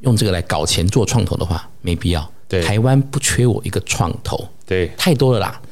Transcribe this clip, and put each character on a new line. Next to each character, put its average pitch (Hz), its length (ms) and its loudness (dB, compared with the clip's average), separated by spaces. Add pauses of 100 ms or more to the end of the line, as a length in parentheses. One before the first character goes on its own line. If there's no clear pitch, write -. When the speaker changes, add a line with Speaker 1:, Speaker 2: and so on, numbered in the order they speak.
Speaker 1:
用 - 160 4
这 110 100 2
个 92 60 2
来 85 100 0
搞 78 240 -2
钱 85 220 2
做 104 180 4
创 110 180 2
投 - 120 -2
的 - 100 -2
话， 82 240 -4 (100)
没 87 140 -2
必 87 160 -2
要。 80 180 0 (200)
Speaker 2:
对。 95 140 0
Speaker 1:
台 101 180 2
湾 131 200 4
不 139 200 -2
缺 - 260 2
我 113 180 2
一 - 40 -4
个 98 140 -2
创 - 300 -2 (120)
投。 - 240 -4 (180)
Speaker 2:
对。 90 300 0
Speaker 1:
太 175 180 2
多 131 180 4
了 113 60 2
啦。 - 220 -4 (120)